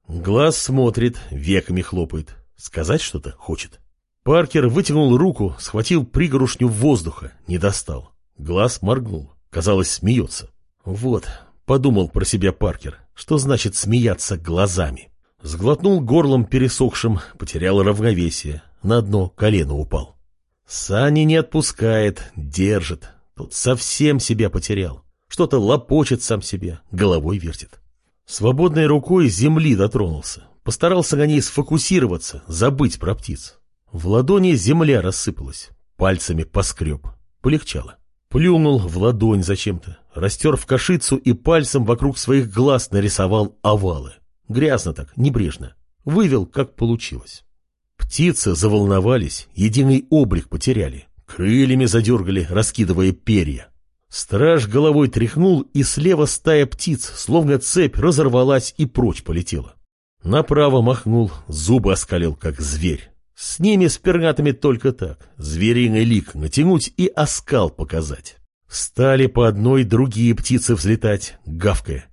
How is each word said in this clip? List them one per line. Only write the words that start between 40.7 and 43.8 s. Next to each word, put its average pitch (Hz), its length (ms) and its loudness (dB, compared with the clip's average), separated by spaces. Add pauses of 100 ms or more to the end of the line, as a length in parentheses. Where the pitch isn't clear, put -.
и 127 160 0
пальцем 143 520 0
вокруг 120 340 0
своих 123 340 0
глаз 127 400 2
нарисовал 101 680 0
овалы. 92 500 0 (360)